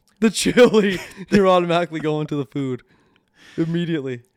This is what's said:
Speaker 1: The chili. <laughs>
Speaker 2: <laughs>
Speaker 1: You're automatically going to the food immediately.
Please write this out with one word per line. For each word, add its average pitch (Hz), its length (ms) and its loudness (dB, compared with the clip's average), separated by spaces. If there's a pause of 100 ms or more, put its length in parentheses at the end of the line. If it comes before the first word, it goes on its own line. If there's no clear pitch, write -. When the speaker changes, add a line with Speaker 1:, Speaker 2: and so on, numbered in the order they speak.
(200)
Speaker 1:
The 220 80 2
chili. 202 720 4 (120)
<laughs> - 100 -20
Speaker 2:
<laughs> 180 100 -14
Speaker 1:
You're 196 180 4
automatically 175 520 0
going 151 260 -4
to 147 100 -8
the 139 80 -4
food 131 380 -8 (760)
immediately. 160 680 -6 (120)